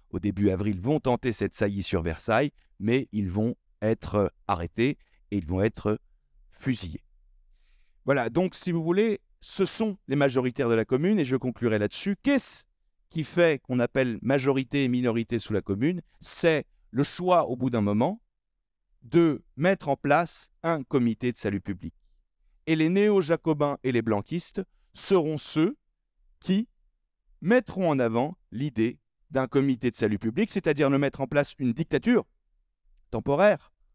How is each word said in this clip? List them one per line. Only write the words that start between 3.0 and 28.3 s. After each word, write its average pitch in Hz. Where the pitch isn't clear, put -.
ils 101
vont 110
être 107
arrêtés 101
et 104
ils 85
vont 92
être 107
fusillés. 104
Voilà, 135
donc 170
si -
vous 165
voulez, 196
ce -
sont 208
les 135
majoritaires 131
de 117
la 113
commune 170
et 160
je 131
conclurai 117
là-dessus. 190
Qu'est-ce -
qui 160
fait 165
qu'on 127
appelle 120
majorité 135
et 127
minorité 117
sous -
la 95
commune ? 143
C'est 160
le 127
choix, 175
au 123
bout 127
d'un 120
moment, 110
de 156
mettre 175
en 139
place 156
un 165
comité 120
de -
salut 98
public. -
Et 160
les 156
néo-jacobins 165
et 131
les 117
blanquistes 113
seront 156
ceux 170
qui 202
mettront 190
en 139
avant 120